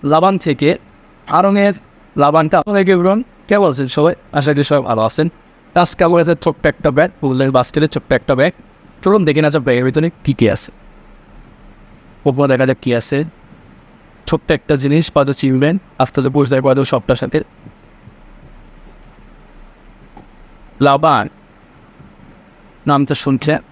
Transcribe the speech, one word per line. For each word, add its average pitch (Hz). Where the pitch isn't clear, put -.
লাবান 180
থেকে 143
আড়ংয়ের 202
লাবানটা। 156
আসসালামু 202
আলাইকুম 190
everyone, 190
কেমন 202
আছেন 135
সবাই? 156
আশা 143
করি 143
সবাই 143
ভালো 113
আছেন। 156
আজকে -
আমার 170
কাছে 165
ছোট্ট -
একটা -
ব্যাগ, 165
ফুলের 135
বাস্কেটের 147
ছোট্ট -
একটা -
ব্যাগ। 160
চলুন 202
দেখে 151
নেওয়া 147
যাক 139
ব্যাগের 123
ভিতরে 151
কী 139
কী 120
আছে। -
ওপরে 139
দেখা 131
যাক 131
কী 127
আছে। 139
ছোট্ট -
একটা -
জিনিস, 151
হয়তো 139
চিনবেন, 135
আস্তে -
আস্তে 135
পরিচয় 131
করে 135
দেবো 139
সবটার 123
সাথে। 139
লাবান 143
নামটা 143
শুনছে 139